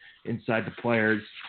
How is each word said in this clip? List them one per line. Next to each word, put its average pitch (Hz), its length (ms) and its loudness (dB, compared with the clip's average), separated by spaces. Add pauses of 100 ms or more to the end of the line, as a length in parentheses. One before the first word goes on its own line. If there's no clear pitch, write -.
(260)
inside 113 420 -2
the - 140 -10
players 110 420 2 (260)